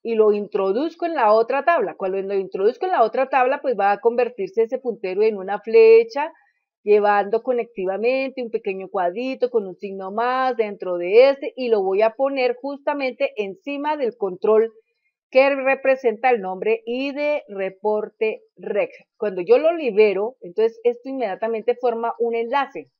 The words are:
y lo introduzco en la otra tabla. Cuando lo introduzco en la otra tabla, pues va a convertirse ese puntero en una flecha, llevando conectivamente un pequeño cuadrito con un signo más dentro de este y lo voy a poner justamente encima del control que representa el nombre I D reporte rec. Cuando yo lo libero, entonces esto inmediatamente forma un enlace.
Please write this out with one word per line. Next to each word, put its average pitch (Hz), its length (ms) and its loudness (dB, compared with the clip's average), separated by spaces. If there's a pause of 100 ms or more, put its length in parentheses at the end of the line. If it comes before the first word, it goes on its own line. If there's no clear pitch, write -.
y 226 140 -4
lo 214 180 6
introduzco 208 720 -2
en 330 100 -4
la 226 160 4
otra 233 320 2
tabla. 294 320 0
Cuando 196 260 -4
lo 196 120 -6
introduzco 196 520 -2
en 370 60 -2
la 302 100 2
otra 254 260 0
tabla, 269 320 0
pues 262 160 -2
va 202 140 2
a 202 100 0
convertirse 233 640 -2
ese 226 160 -2
puntero 202 440 -4
en 220 160 2
una 196 220 -6
flecha, 226 720 4 (520)
llevando 208 580 2
conectivamente 240 1000 -4
un 233 100 -8
pequeño 196 400 -6
cuadrito 240 600 -4
con 220 160 -2
un 185 100 -12
signo 190 360 -12
más 247 440 -2
dentro 202 400 -4
de 208 340 6
este 277 260 -6
y 254 120 -4
lo 214 140 2
voy 190 200 0
a 220 80 4
poner 262 500 -2
justamente 277 760 -4
encima 277 600 -6
del 247 200 -4
control 214 560 0 (580)
que 277 240 4
representa 262 760 0
el 240 100 2
nombre 190 460 -4
I 262 260 -4
D 294 360 -4
reporte 202 960 -4 (120)
rec. 196 340 -4 (280)
Cuando 190 240 -4
yo 220 160 4
lo 311 160 2
libero, 214 680 2
entonces 226 440 -2
esto 240 260 -2
inmediatamente 226 680 -4
forma 233 400 -2
un 233 160 -2
enlace. 233 640 -4